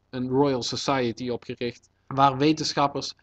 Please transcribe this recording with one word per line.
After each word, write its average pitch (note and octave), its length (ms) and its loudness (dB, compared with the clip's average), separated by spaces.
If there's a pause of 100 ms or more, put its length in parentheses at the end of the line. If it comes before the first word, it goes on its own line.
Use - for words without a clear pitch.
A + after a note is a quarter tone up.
een B2+ 200 -6
Royal C3 340 2
Society B2+ 680 -2
opgericht, A#2+ 600 -8 (180)
waar C#3 300 4
wetenschappers C#3+ 840 0